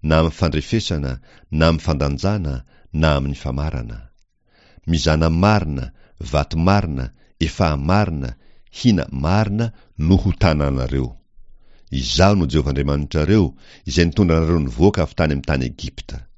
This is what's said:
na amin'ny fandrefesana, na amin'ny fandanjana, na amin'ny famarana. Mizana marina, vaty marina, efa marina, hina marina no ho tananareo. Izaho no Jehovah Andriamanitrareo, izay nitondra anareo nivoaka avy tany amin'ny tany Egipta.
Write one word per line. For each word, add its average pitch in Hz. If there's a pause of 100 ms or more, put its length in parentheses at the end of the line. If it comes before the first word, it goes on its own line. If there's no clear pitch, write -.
na 78
amin'ny 80
fandrefesana, 78 (380)
na 80
amin'ny 82
fandanjana, 73 (380)
na 78
amin'ny 69
famarana. 65 (880)
Mizana 80
marina, 82 (280)
vaty 76
marina, 82 (300)
efa 78
marina, 78 (400)
hina 98
marina 101 (260)
no 82
ho 92
tananareo. 67 (760)
Izaho 90
no 87
Jehovah 69
Andriamanitrareo, 73 (300)
izay 87
nitondra 85
anareo 80
nivoaka 73
avy -
tany 78
amin'ny 69
tany 67
Egipta. - (200)